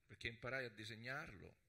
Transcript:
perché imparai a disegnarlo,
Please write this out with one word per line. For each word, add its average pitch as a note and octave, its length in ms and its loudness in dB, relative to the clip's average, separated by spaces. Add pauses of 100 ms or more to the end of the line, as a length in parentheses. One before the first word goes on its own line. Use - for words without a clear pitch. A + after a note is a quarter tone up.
perché G#2 220 2
imparai B2 380 2
a - 20 0
disegnarlo, A2 840 -2 (140)